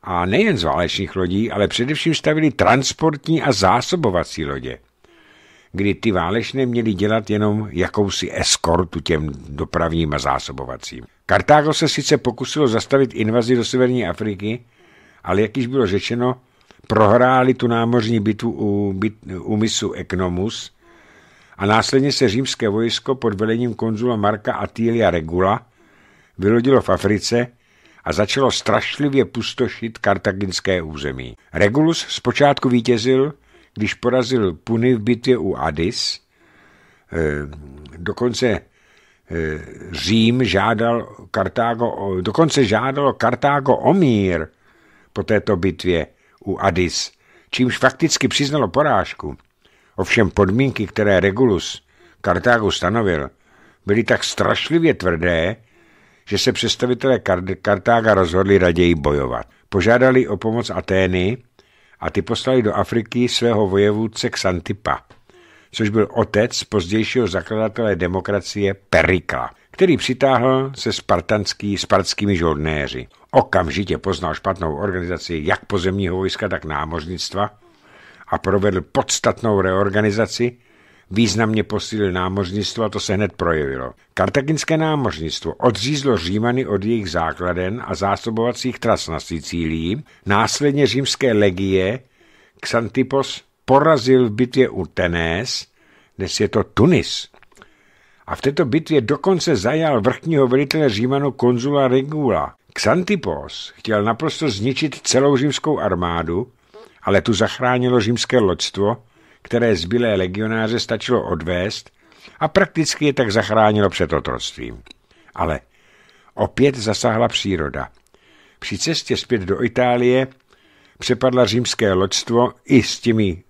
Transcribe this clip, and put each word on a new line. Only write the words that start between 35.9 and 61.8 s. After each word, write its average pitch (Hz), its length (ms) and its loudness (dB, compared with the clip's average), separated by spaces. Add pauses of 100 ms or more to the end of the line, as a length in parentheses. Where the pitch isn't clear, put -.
eh, 85 60 -4 (800)
dokonce, 113 520 -2
eh, 95 120 0 (1300)
Řím 113 540 2
žádal 110 840 -2
Kartágo 117 600 -2
o, 95 300 -4
dokonce 139 440 2
žádalo 131 480 0
Kartágo 131 640 0
o 156 180 2
mír 98 520 2 (640)
po 101 100 -6
této 101 340 0
bitvě 85 500 0 (400)
u 95 100 -4
Adis, 90 560 0 (380)
čímž 123 280 0
fakticky 135 500 2
přiznalo 143 400 0
porážku. 98 680 -2 (600)
Ovšem 95 340 2
podmínky, 107 560 2
které 101 340 2
Regulus 98 600 0 (380)
Kartágu 101 500 2
stanovil, 90 600 -2 (560)
byly 104 180 2
tak - 200 0
strašlivě 147 680 0
tvrdé, 87 640 0 (680)
že 101 120 -4
se 127 140 0
představitelé 123 640 0
Kar-, 92 440 -2
Kartága 107 520 4
rozhodli 95 440 4
raději 87 360 4
bojovat. 69 520 -2 (220)
Požádali 123 600 4
o 104 80 -4
pomoc 113 340 -4
Atény 92 640 0 (640)